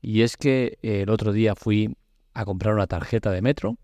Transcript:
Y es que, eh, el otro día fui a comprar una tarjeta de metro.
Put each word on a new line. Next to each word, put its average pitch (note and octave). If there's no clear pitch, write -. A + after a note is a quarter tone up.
Y A2
es A#2+
que, C3
eh, G2+
el G2
otro G#2+
día G#2+
fui G#2+
a A2+
comprar G2
una G2+
tarjeta G#2
de F#2
metro. D3